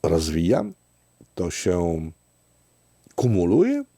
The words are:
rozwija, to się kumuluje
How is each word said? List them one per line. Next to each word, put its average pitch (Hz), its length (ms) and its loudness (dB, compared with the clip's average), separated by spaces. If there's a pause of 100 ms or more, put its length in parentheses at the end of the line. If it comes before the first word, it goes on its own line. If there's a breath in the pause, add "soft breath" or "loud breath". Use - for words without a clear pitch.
rozwija, 82 600 0 (680)
to 87 160 -6
się 85 600 -2 (1040)
kumuluje 127 680 2 (140)